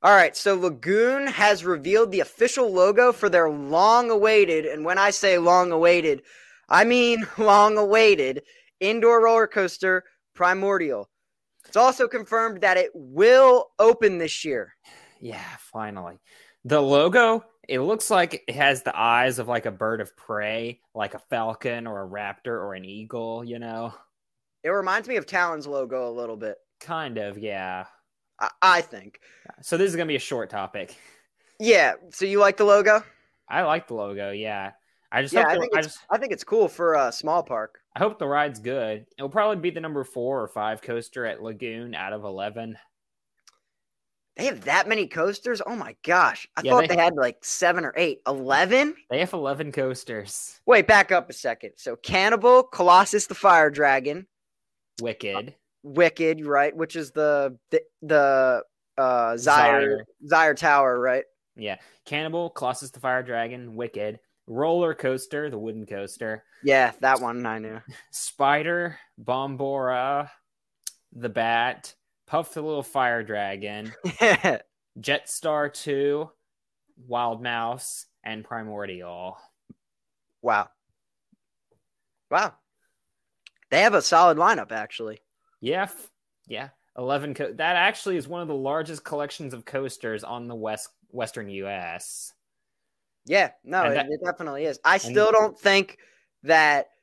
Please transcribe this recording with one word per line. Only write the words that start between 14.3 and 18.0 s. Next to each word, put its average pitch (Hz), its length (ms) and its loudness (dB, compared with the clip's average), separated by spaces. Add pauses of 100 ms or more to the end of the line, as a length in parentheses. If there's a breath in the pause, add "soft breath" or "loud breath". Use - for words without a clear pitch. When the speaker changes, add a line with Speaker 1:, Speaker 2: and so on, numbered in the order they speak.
Speaker 1:
year. 123 300 -6 (460 soft breath)
Speaker 2:
Yeah, 113 240 -14 (140)
finally. 98 600 -14 (460 soft breath)
The 147 160 2
logo, 185 640 4 (240)
it 127 120 -2
looks 208 300 -2